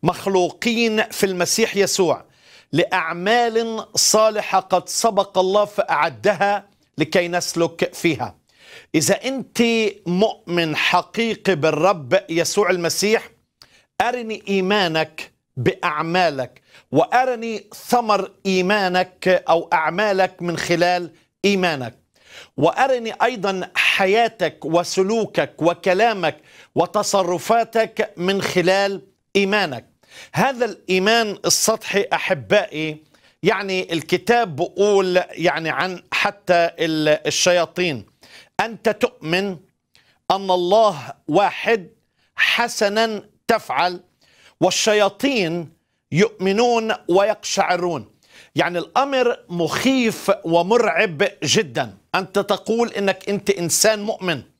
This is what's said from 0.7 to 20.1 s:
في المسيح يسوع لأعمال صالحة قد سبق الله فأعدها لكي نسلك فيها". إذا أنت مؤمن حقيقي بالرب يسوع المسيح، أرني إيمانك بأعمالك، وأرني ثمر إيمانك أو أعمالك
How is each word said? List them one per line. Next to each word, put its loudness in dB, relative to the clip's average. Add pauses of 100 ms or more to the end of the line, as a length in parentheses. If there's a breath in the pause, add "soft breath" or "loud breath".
في -4
المسيح -2
يسوع 0 (480 soft breath)
لأعمال -2
صالحة 2
قد -2
سبق -2
الله 2
فأعدها -2 (300)
لكي 0
نسلك -2
فيها". -4 (580 loud breath)
إذا 2
أنت -4 (440)
مؤمن -2
حقيقي 0
بالرب 0
يسوع 0
المسيح، 0 (720 soft breath)
أرني -4
إيمانك -2 (240)
بأعمالك، -2 (300 soft breath)
وأرني 0
ثمر 0 (160)
إيمانك 0
أو 2
أعمالك 0